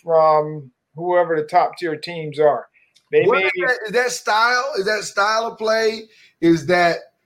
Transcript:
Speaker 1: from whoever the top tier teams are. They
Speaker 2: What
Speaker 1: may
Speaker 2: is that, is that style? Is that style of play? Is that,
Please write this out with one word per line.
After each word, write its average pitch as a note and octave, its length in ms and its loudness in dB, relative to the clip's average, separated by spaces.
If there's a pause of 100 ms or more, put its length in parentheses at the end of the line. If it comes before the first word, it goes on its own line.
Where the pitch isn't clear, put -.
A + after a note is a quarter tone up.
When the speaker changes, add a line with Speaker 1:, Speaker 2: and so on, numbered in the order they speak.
Speaker 1:
from D#3 720 2 (240)
whoever E3+ 400 0
the D3+ 100 -2
top E3+ 320 0
tier D#3+ 200 -6
teams D#3 420 -10
are. C#3 280 2 (440)
They D3+ 120 4
Speaker 2:
What G#3+ 160 2
Speaker 1:
may F#4+ 60 0
Speaker 2:
is F#4 120 0
that, B3+ 200 -2 (100)
is G3+ 40 -10
that B3 200 0
style? B3 680 0
Is F#3+ 80 -4
that G#3+ 180 -2
style A3 440 -2
of A#3 100 -10
play? A3 460 -2 (360)
Is E3 280 2
that, F3 300 2 (280)